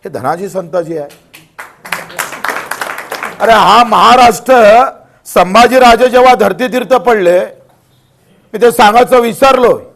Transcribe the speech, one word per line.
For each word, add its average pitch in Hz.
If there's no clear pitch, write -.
हे -
धनाजी 151
संताजी 170
आहे. 143
अरे 214
हा 214
महाराष्ट्र 233
संभाजीराजे 233
जेव्हा 247
धरतीतीर्थ 214
पडले, 185
मी 208
ते 233
सांगायचं 240
विसरलो 240